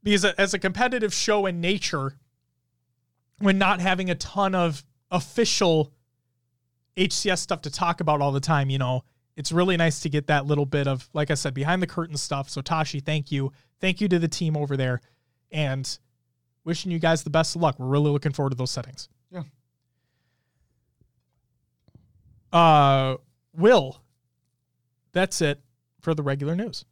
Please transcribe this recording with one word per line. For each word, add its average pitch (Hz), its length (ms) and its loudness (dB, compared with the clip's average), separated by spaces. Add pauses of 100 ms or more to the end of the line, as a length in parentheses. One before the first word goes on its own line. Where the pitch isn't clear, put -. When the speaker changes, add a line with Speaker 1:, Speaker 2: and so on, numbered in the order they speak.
Speaker 1:
Because 202 220 2
a-, 190 140 0
as 196 140 2
a 202 60 -4
competitive 214 560 -2
show 208 320 0
in 175 140 -4
nature, 160 580 -4 (1200)
when 196 180 4
not 190 240 2
having 185 300 0
a 175 60 0
ton 190 380 -2
of 170 300 0 (260)
official 170 840 0 (1040)
H 190 160 0
C - 180 -2
S 180 100 0
stuff - 220 -6
to 151 80 -8
talk 170 300 -2
about 156 200 2
all 143 120 2
the 135 80 0
time, 139 300 0
you 135 80 -2
know, 127 260 -2 (320)
it's 143 160 -8
really 180 240 4
nice 165 240 2
to - 80 -4
get 143 180 -2
that 143 200 0
little 147 200 0
bit 139 200 0
of, 135 260 -4
like 151 180 -2
I 151 40 2
said, 139 200 -4
behind 156 280 -2
the 170 40 -2
curtain 165 300 -6
stuff. 139 340 -6
So 143 100 -8
Tashi, 156 400 -4
thank 151 320 -4
you. 135 200 -2 (280)
Thank 185 200 0
you 208 80 0
to 175 100 2
the 165 100 0
team 160 280 -2
over 143 200 -4
there, 127 240 -2 (500)
and 135 480 -4 (680)
wishing 170 280 -4
you 170 60 -2
guys 165 240 2
the 165 80 -8
best 160 260 0
of 170 60 -2
luck. 147 160 0
We're 127 80 -6
really 143 240 2
looking 143 220 -2
forward 135 180 -2
to 131 60 -6
those 127 140 -4
settings. - 380 -12 (220)
Speaker 2:
Yeah. 180 120 -12 (3000)
Speaker 1:
Uh, 139 640 6 (380)
Will, 170 460 4 (1120)
that's 185 280 -2
it 143 200 -2 (400)
for 165 140 -2
the 151 80 -4
regular 143 340 -2
news. 214 340 -6